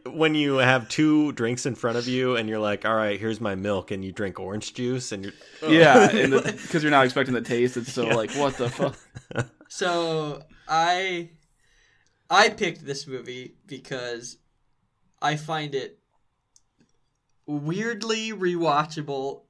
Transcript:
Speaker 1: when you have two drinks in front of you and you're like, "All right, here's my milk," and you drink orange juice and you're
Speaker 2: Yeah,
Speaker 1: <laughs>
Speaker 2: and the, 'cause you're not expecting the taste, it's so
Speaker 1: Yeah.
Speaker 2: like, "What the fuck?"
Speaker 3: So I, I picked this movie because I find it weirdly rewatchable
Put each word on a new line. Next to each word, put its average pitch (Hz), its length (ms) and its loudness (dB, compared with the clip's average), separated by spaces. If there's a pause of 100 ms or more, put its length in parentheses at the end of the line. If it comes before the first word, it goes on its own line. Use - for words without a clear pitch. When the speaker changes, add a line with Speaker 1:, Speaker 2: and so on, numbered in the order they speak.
Speaker 1:
when 156 300 0
you 143 200 2
have 127 320 2
two 151 460 2
drinks 120 320 -2
in 123 100 -4
front 117 220 -2
of 120 100 -4
you 127 300 0
and 110 100 -2
you're 110 120 -2
like, 104 260 -2
"All 110 100 2
right, 104 240 0
here's 110 220 -4
my 101 140 -2
milk," 95 360 -4
and 95 120 -6
you 95 100 -8
drink 98 260 -6
orange 98 340 -8
juice 127 380 -4
and 98 140 -8
you're 101 80 -12 (360)
Speaker 2:
Yeah, 165 400 10
Speaker 1:
<laughs> - 60 -2
Speaker 2:
and 135 160 2
the, - 400 0
'cause 165 100 0
you're 151 100 2
not 139 120 8
expecting 127 320 0
the 113 60 -2
taste, 123 340 0
it's 120 160 -6
so 120 140 -2
Speaker 1:
Yeah. 117 100 2
Speaker 2:
like, 110 160 0
"What 135 260 0
the 123 120 -2
fuck?" 135 280 -4 (680)
Speaker 3:
So 165 760 -4 (260)
I, 175 640 0 (960)
I 202 200 6
picked 180 360 -6
this 139 200 -10
movie 123 500 -14 (120)
because 123 680 -12 (840)
I 151 140 0
find 151 400 -6
it 123 240 -8 (1500)
weirdly 220 840 -4
rewatchable 156 1200 -2